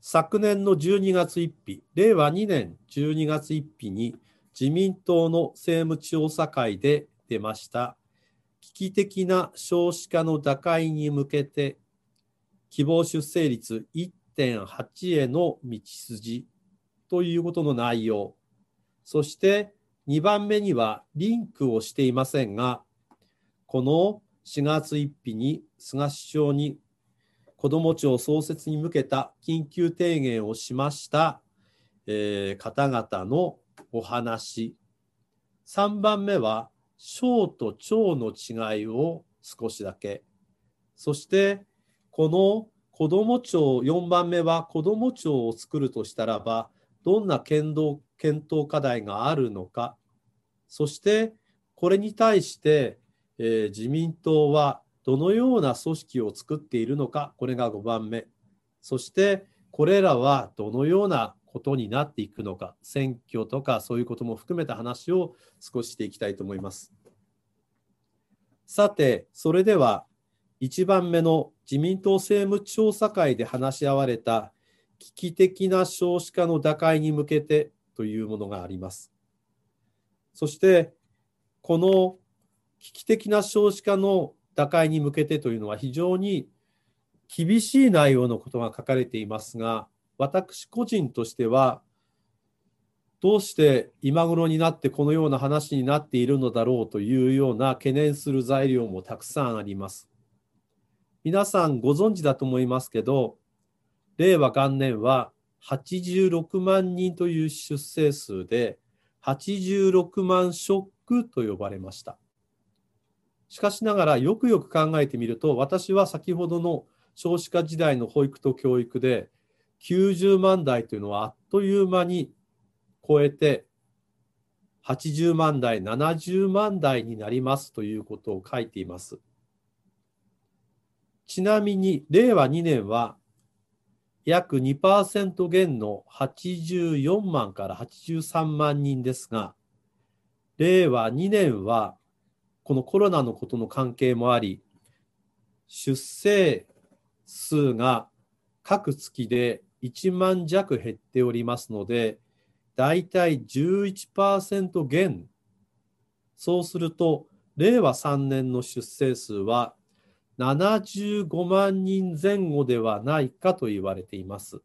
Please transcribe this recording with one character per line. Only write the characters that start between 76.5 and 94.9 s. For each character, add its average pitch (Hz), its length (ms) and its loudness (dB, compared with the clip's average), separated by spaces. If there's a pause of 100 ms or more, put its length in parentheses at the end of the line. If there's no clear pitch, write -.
打 151 160 0
開 160 240 2
に 156 100 0
向 147 140 -2
け 151 160 0
て 151 320 0 (220)
と 113 100 -8
い 107 160 -6
う 110 80 -6
も 107 80 -8
の 101 120 -8
が 98 140 -10
あ 87 40 -12
り 95 100 -12
ま 92 140 -10
す。 - 200 -20 (1200)
そ - 120 -6
し 147 120 -6
て、 175 340 4 (720)
こ 165 160 0
の 185 400 4 (600)
危 - 140 -20
機 - 120 -20
的 - 260 0
な 208 120 2
少 208 280 2
子 196 100 -8
化 202 160 0
の 139 380 0 (200)
打 147 140 0
開 160 220 4
に 156 100 0
向 143 120 -2
け 151 120 0
て 147 140 -4
と 135 120 -4
い 113 60 -4
う 110 40 -6
の 104 60 -8
は 107 100 -6
非 127 160 -8
常 175 240 0
に 190 320 -4 (840)
厳 180 260 2
し 269 260 4
い 240 40 8
内 147 220 6
容 123 160 4
の 117 100 -2
こ - 120 -14
と 123 80 -4
が 113 180 -4
書 117 60 -12
か 135 120 0
れ 127 120 0
て 117 120 -8
い 107 80 -6
ま 110 140 -8
す - 160 -16
が、 113 320 -4 (300)
私 139 480 -4
個 233 180 -4
人 180 260 -2
と 117 140 -6
し - 80 -14
て 120 140 -2
は、 127 340 2 (1400)
ど 202 160 4
う 202 40 4
し - 140 -10
て 143 360 4 (120)
今 156 240 2
頃 165 220 2
に 160 100 0
な 165 120 4
っ 165 100 -10
て 135 100 0